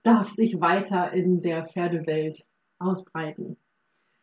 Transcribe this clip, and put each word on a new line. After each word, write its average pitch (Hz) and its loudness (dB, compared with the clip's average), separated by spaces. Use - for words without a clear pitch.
darf 226 4
sich 196 0
weiter 180 0
in 180 2
der 165 -2
Pferdewelt 160 -4
ausbreiten. 180 -6